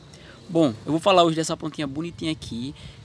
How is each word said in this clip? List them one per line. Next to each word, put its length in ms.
Bom, 280
eu 60
vou 80
falar 240
hoje 120
dessa 220
plantinha 300
bonitinha 440
aqui. 440